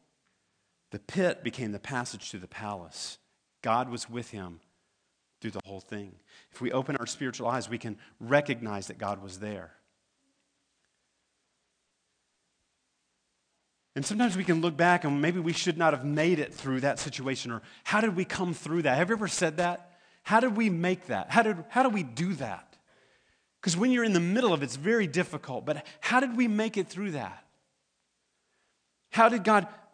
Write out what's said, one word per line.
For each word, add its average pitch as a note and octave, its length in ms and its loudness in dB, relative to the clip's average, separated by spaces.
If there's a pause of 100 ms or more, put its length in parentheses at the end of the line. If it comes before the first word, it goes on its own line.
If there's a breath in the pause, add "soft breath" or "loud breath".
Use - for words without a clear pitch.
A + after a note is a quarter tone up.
(920)
The G2+ 80 -8
pit - 460 0
became A2+ 280 -6
the G2+ 60 -8
passage A#2+ 520 -8
to G#2 80 -12
the F2+ 100 -16
palace. G2+ 720 -12 (420)
God B2 300 0
was A#2 180 -10
with A#2 220 -10
him F2+ 300 -14 (800)
through A2+ 80 -6
the G2 160 -10
whole G2 160 -14
thing. G2+ 320 -12 (360 soft breath)
If - 120 -16
we B2 100 -2
open C3 240 -2
our A#2+ 80 -8
spiritual B2 420 -6
eyes, A#2+ 220 -2
we A#2+ 80 -6
can A2 220 -10 (220 soft breath)
recognize A#2 640 0
that F#2+ 100 -14
God G2+ 260 -6
was F#2+ 160 -14
there. G2 340 -10 (4000)
And C#3 120 -4
sometimes G#3+ 280 2
we F#3 100 0
can D#3+ 180 4
look D#3+ 160 0
back F3 260 6
and C#3+ 160 2
maybe F3 200 2
we E3 120 0
should E3 240 -2
not D#3+ 160 6
have C3+ 140 -2
made D3+ 320 2
it C3 160 -6
through C3 260 -2
that C#3 180 0
situation, C3 540 -6
or A2+ 80 -6 (240 loud breath)
how G#3 160 2
did A3 160 2
we F#3 80 2
come F3+ 300 -2
through E3 280 -2
that? C3+ 140 4
Have F3 140 2
you A#3 60 0
ever G#3+ 120 -2
said D#3+ 300 0
that? F3 400 -4 (240 soft breath)
How A3 180 4
did A#3+ 160 2
we A3 140 4
make F3+ 380 0
that? G2 220 -2
How A3 120 6
did, G3 260 -2
how B3+ 140 2
do C4 80 4
we G#3 120 0
do D3+ 320 -4
that? A#2 440 -10 (840)
'Cause E3+ 160 0
when A#3+ 140 4
you're A#3+ 140 4
in G#3+ 100 4
the E3+ 60 6
middle G3 340 4
of C#3+ 80 0
it, - 20 0
it's B2 120 -4
very G3+ 300 2
difficult, C#3+ 600 -4
but D3+ 200 -2 (140 loud breath)
how B3+ 200 2
did B3+ 140 0
we A#3+ 140 0
make G#3+ 300 0
it F#3 100 -2
through G3 220 -8
that? A2 340 -8 (1700)
How A3+ 200 8
did A#3 120 2
God, G#3 240 6 (280 loud breath)